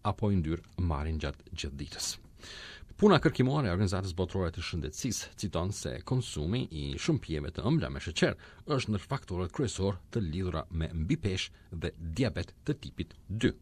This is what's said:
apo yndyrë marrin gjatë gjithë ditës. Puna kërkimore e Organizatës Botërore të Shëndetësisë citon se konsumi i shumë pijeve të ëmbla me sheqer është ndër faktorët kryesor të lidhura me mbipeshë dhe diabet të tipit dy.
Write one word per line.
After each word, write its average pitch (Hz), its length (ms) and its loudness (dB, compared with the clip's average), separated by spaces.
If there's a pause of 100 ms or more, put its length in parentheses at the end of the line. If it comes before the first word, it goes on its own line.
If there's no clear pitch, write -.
apo 101 240 2
yndyrë 82 580 2
marrin 78 320 0
gjatë - 320 -6
gjithë 69 300 -6
ditës. - 300 -6 (880)
Puna 202 160 10
kërkimore 131 480 4
e 87 60 2
Organizatës 95 420 2
Botërore 90 400 0
të 87 80 -6
Shëndetësisë - 800 -4
citon 95 340 -2
se - 140 -6 (180)
konsumi 120 540 0 (100)
i 73 120 -4 (120)
shumë 139 300 2
pijeve 73 260 -2
të - 160 -6
ëmbla 123 240 2
me 69 80 -6
sheqer - 380 0 (400)
është 110 160 -2
ndër 98 160 -2
faktorët 92 480 -4
kryesor 101 400 0 (100)
të 117 160 -2
lidhura 82 380 -2 (100)
me 80 160 0 (140)
mbipeshë 92 840 -2
dhe 85 160 -2
diabet 85 640 -2
të 147 220 0
tipit - 260 -8 (160)
dy. - 240 2 (100)